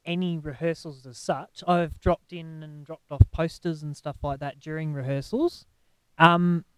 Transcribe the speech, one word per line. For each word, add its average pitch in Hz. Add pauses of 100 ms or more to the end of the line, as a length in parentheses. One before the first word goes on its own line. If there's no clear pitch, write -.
any 175
rehearsals 151
as 120
such. -
I've 175
dropped -
in 160
and 151
dropped -
off 143
posters 165
and 147
stuff 147
like 139
that 143
during 156
rehearsals. 139 (520)
Um, 170 (140)